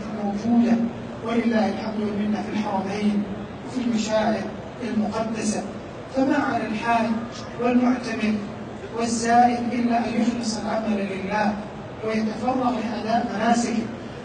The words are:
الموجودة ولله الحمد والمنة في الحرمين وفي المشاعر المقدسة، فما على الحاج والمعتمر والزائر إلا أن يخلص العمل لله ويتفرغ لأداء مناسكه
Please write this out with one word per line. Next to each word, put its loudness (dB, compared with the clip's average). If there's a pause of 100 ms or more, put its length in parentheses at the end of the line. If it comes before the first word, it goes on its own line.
(140)
الموجودة 4 (480)
ولله 2
الحمد -4
والمنة 0
في -6
الحرمين 0 (440)
وفي -4
المشاعر 2 (420)
المقدسة، 0 (520)
فما 4
على 0
الحاج 2 (560)
والمعتمر 2 (600)
والزائر 4 (120)
إلا 2
أن 0
يخلص 0
العمل 0
لله 0 (520)
ويتفرغ 0
لأداء 0
مناسكه 2 (420)